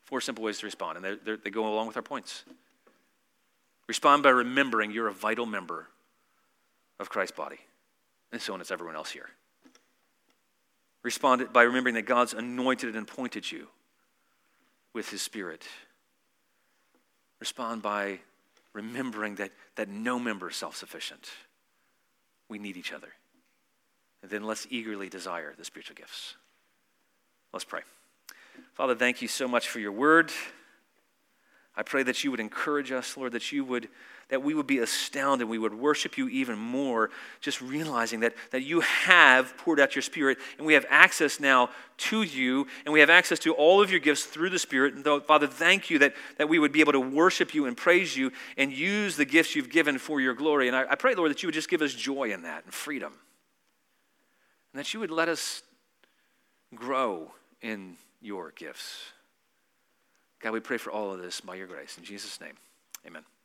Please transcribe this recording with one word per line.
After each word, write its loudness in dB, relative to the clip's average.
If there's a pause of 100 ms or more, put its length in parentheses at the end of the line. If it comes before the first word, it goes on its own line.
Four -6
simple -8
ways -4
to -12
respond, -8
and -12
they're, -6
they're, -8
they -10
go -2
along -2
with -10
our -8
points. -14 (1400)
Respond 4
by 10
remembering 2
you're -4
a -4
vital -4
member -8 (1120)
of -10
Christ's -4
body, -10 (760)
and -12
so -8
on -10
it's -10
everyone -8
else -10
here. -16 (1700)
Respond 0
by 8
remembering 2
that -4
God's 2
anointed -4
and -8
appointed -10
you -16 (1300)
with -8
his -10
Spirit. -10 (1800)
Respond -8
by -4 (540)
remembering -8
that, -8 (240)
that -6
no -4
member -6
is -10
self-sufficient. -12 (1160)
We -14
need -12
each -12
other. -18 (1120)
And -20
then -6
let's -6
eagerly -8
desire -10
the -20
spiritual -16
gifts. -16 (1160)
Let's -10
pray. -10 (960)
Father, 0
thank 0
you -6
so -4
much 0
for -8
your -6
word. 4 (1500)
I -6
pray 0
that -2
you -2
would -6
encourage -4
us, -6
Lord, -8
that -6
you -2
would, -4 (400)
that -2
we 0
would -2
be 2
astounded, 0
we -4
would -2
worship -2
you -2
even -4
more, -2 (300)
just -6
realizing -4
that, 0 (180)
that -4
you 0
have 6
poured 2
out 4
your 0
Spirit, 0 (200)
and -6
we 6
have 6
access 8
now 6 (280)
to 0
you, 0 (160)
and -4
we 8
have 12
access 6
to 0
all 8
of 4
your 2
gifts 2
through -4
the -2
Spirit. 2
And -12
though, 4
Father, 4
thank 2
you 2
that, 8 (240)
that 0
we 6
would 4
be 6
able 6
to 4
worship 2
you 0
and -4
praise 2
you -2 (240)
and 0
use -2
the 2
gifts 4
you've -4
given 2
for -4
your 2
glory. 2
And 0
I, 2
I 2
pray, 0
Lord, 2
that -6
you -4
would -4
just -6
give 2
us 0
joy -4
in -10
that -12
and -18
freedom, -10 (1600)
and -10
that -8
you -8
would -4
let 2
us -4 (1120)
grow -4 (300)
in -10 (260)
your -10
gifts. -16 (1400)
God, -4
we -2
pray -4
for -10
all -6
of -10
this -10
by -14
your -14
grace. -16
In -20
Jesus' -14
name, -18 (520)
amen. -18 (220)